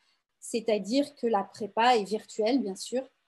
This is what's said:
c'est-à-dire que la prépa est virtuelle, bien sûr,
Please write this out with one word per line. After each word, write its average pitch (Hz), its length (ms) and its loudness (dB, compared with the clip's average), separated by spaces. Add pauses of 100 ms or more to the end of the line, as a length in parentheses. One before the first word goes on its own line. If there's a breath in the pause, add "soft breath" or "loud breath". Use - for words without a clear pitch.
(400)
c'est-à-dire 220 720 -2
que - 120 -4
la 202 180 0
prépa 233 520 2
est 202 80 0
virtuelle, 214 560 0
bien 196 160 -4
sûr, 254 260 -6 (260)